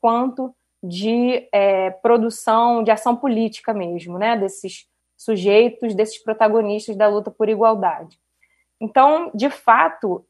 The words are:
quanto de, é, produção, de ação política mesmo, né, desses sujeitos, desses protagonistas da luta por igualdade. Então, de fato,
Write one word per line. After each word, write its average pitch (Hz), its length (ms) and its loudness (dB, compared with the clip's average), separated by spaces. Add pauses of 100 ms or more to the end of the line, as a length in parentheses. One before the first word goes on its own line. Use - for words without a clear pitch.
quanto 254 520 -2 (300)
de, 233 720 -2
é, 196 380 2
produção, 233 920 0
de 214 80 0
ação 220 240 0
política 226 580 -4
mesmo, 175 460 -8
né, 226 180 0
desses 196 500 -8 (300)
sujeitos, 220 800 2
desses 214 240 -2
protagonistas 214 800 -2
da 214 100 2
luta 208 240 0
por 214 180 -2
igualdade. 196 720 0 (600)
Então, 285 560 2
de 220 140 -2
fato, 240 800 0